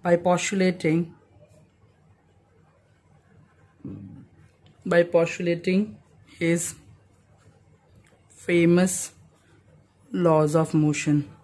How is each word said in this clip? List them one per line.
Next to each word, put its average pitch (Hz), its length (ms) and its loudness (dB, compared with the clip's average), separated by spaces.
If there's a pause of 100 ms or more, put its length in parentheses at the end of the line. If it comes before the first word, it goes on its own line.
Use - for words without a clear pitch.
By 175 140 2
postulating, 175 960 -2 (3750)
by 175 180 2
postulating 175 920 -2 (280)
his 165 500 -4 (1500)
famous 175 880 0 (960)
laws 160 440 2
of 160 180 0
motion. 147 560 0 (140)